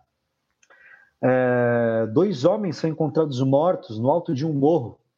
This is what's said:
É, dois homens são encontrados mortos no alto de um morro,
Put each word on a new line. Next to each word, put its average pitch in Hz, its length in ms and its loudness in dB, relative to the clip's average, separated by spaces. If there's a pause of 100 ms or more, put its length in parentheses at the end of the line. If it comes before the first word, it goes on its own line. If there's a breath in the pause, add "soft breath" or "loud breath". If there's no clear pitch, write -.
(1200 soft breath)
É, 120 880 2
dois 147 360 0
homens 190 320 0
são 165 100 -2
encontrados 151 540 -2
mortos 139 560 0
no 123 120 0
alto 170 240 0
de 135 120 -4
um 156 80 -4
morro, 139 440 0 (200)